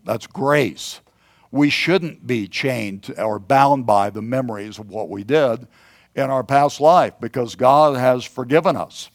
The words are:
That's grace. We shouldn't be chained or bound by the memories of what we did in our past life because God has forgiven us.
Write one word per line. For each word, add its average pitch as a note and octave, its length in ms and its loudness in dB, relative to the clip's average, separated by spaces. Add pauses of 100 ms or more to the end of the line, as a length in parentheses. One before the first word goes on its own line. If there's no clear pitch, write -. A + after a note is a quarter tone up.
That's A2 240 -8
grace. C#3 720 -2 (500)
We C#3+ 200 2
shouldn't E3+ 580 -2
be A2+ 200 -4
chained A2+ 680 -6
or G#2+ 220 -4
bound C3+ 460 2
by G#2 260 2
the G#2 100 -10
memories A2 560 -6
of G#2+ 120 -16
what G2+ 200 -10
we G2+ 140 -10
did B2+ 440 0 (480)
in C3+ 140 -2
our C3 140 -2
past C#3+ 360 0
life D3+ 400 4
because A#2 360 -6
God C#3 400 4
has B2+ 280 0
forgiven D3 520 -2
us. - 400 -12